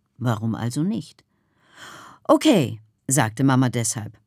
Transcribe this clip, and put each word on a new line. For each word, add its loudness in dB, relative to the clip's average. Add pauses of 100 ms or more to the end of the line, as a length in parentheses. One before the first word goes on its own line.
(180)
Warum -2
also -4
nicht? -8 (1000)
„Okay“, 2 (280)
sagte 0
Mama 4
deshalb, -6